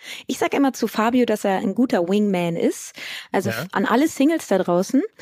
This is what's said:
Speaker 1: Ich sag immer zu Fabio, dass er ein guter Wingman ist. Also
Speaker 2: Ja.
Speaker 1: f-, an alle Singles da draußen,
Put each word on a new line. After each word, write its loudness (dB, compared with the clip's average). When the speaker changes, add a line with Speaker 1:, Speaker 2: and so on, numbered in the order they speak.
Speaker 1:
Ich -6
sag 0
immer 2
zu -2
Fabio, 2
dass 0
er 0
ein -2
guter 2
Wingman 0
ist. -4
Also -2
Speaker 2:
Ja. -4
Speaker 1:
f-, -6
an 0
alle 2
Singles 0
da 2
draußen, 2